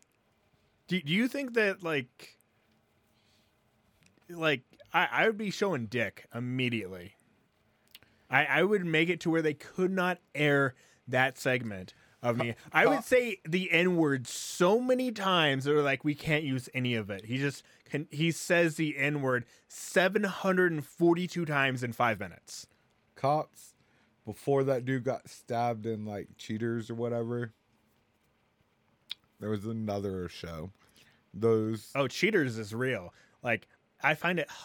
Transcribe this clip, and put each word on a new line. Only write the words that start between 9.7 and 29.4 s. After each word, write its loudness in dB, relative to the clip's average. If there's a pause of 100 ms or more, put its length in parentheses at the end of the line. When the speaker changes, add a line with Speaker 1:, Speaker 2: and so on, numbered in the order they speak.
Speaker 1:
not -2 (160)
air 2 (320)
that 0
segment -4 (280)
of 0
me. -2
Speaker 2:
Co-, -10 (140)
Speaker 1:
I 6
would 6
Speaker 2:
co- -4
Speaker 1:
say 2 (100)
the 0
N-word 4
so 2
many 2
times 2
that 0
they're 4
like, 0
"We 2
can't 0
use -2
any 0
of -4
it." -8
He -4
just -4 (260)
can, -4
he 0
says 2
the -2
N-word 0 (220)
seven 0
hundred 2
and -4
forty-two 2
times 0
in -4
five 2
minutes. -14 (480)
Speaker 2:
Cops, -2 (520)
before 0
that 0
dude -2
got -4
stabbed -4
in, -4
like, -8
Cheaters -4
or -6
whatever, -4 (1900)